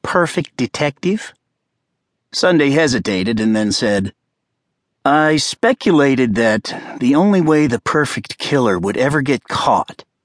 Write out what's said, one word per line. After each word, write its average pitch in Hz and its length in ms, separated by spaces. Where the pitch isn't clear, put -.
perfect - 540
detective?" 151 800
Sunday 156 400
hesitated 113 680
and 107 160
then 107 160
said, 101 400
"I 156 320
speculated 139 1000
that - 640
the 135 160
only 190 240
way 151 260
the 120 140
perfect - 580
killer 117 400
would 98 180
ever 143 240
get 135 280
caught - 560